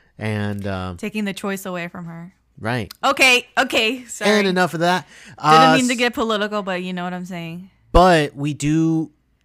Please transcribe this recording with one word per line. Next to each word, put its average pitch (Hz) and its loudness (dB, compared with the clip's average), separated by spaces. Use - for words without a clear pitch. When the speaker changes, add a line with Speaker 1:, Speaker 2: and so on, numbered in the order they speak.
Speaker 1:
And, 104 -6
um, 92 -6
Speaker 2:
Taking 208 -8
the 196 -6
choice 196 -8
away 175 -8
from 175 -14
her. 165 -16
Speaker 1:
Right. 110 -6
Speaker 2:
Okay, 262 2
okay, 254 -2
sorry. - -2
Speaker 1:
And 208 2
enough 180 0
of 160 -6
that. 175 0
Speaker 2:
Didn't 196 -20
Speaker 1:
Uh, 160 8
Speaker 2:
mean 254 2
to 247 -2
Speaker 1:
s- 226 -4
Speaker 2:
get 240 0
political, 214 -2
but 185 -6
you 185 -8
know 180 -6
what 180 -6
I'm 180 -10
saying. 175 -12
Speaker 1:
But 170 6
we 143 -4
do 160 0